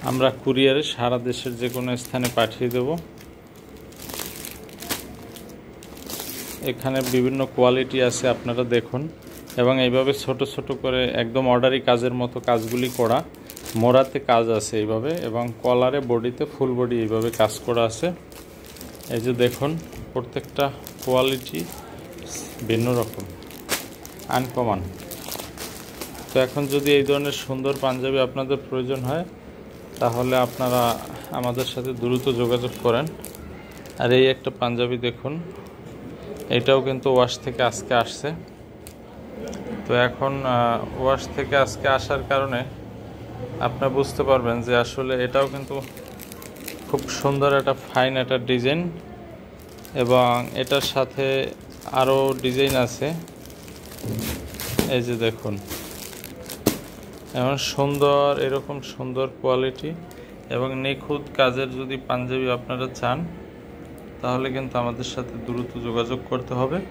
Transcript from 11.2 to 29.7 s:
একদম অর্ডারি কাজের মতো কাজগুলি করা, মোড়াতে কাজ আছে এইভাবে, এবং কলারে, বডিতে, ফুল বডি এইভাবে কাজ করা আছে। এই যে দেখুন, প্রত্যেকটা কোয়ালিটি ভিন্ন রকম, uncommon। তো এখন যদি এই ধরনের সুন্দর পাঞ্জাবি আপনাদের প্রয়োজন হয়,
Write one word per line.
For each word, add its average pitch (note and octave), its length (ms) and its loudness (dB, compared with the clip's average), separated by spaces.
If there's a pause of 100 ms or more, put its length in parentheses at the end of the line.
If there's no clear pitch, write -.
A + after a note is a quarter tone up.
একদম B2 300 2
অর্ডারি B2+ 360 6
কাজের B2 320 4
মতো B2 160 -2 (120)
কাজগুলি A#2+ 420 2 (100)
করা, A#2 180 6 (640)
মোড়াতে C3 360 6 (120)
কাজ A#2 140 8 (140)
আছে - 140 -2 (100)
এইভাবে, A2+ 280 0 (180)
এবং A#2 160 -2 (180)
কলারে, B2 380 6 (100)
বডিতে, B2 420 2
ফুল C3 260 0
বডি A#2+ 260 2
এইভাবে A2 240 2 (120)
কাজ G#2+ 120 6 (140)
করা A#2 240 4
আছে। E3 160 -4 (1080)
এই A2+ 100 0
যে B2+ 80 2 (100)
দেখুন, B2 280 2 (420)
প্রত্যেকটা C3+ 520 -2 (400)
কোয়ালিটি C3 560 2 (1080)
ভিন্ন A2+ 180 2 (140)
রকম, G#2 240 -6 (1120)
uncommon। B2 440 0 (1500)
তো - 60 0 (100)
এখন C#3+ 160 -2 (100)
যদি C#3+ 260 2
এই C#3 100 4
ধরনের C#3+ 360 2
সুন্দর C3+ 300 -2 (100)
পাঞ্জাবি C3 420 2
আপনাদের C3+ 320 -2 (100)
প্রয়োজন C3 400 -2
হয়, E3 160 -2 (760)